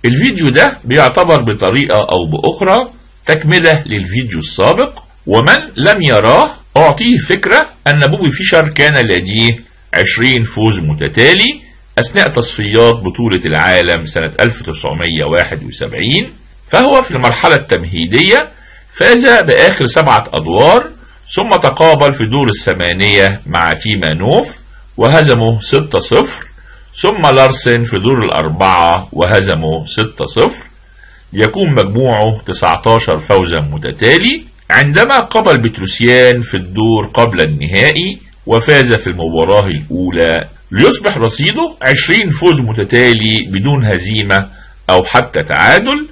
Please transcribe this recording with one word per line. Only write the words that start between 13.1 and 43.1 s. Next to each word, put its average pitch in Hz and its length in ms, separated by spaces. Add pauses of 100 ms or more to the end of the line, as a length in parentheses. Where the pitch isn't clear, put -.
العالم 85 600
سنة 78 340
ألف 117 220
وتسعمية 78 640
واحد 80 380
وسبعين، 123 680 (380)
فهو 262 340
في 254 100
المرحلة 127 440
التمهيدية 98 920 (460)
فاز 240 320
بآخر 190 600
سبعة 123 480
أدوار، 104 520 (500)
ثم 214 140
تقابل 147 640
في 127 120
دور 127 220
الثمانية 98 1000
مع 82 280
تيمانوف 98 880 (360)
وهزمه 117 640
ستة 147 380
صفر، - 460 (500)
ثم - 260
لارسن 131 600
في 113 140
دور 113 280
الأربعة 85 840
وهزمه 82 760
ستة - 380
صفر، - 380 (680)
يكون 139 420
مجموعه 110 720
تسعتاشر 92 720
فوزاً 87 380 (140)
متتالي، 131 720 (260)
عندما 170 500
قابل 190 380
بتروسيان 120 840
في 113 160
الدور 104 560
قبل 110 280
النهائي 82 800 (260)
وفاز 120 480
في 104 140
المباراة 85 600
الأولى، 82 800 (240)
ليصبح 156 460
رصيده 156 640
عشرين 165 480
فوز 160 320
متتالي 110 760 (100)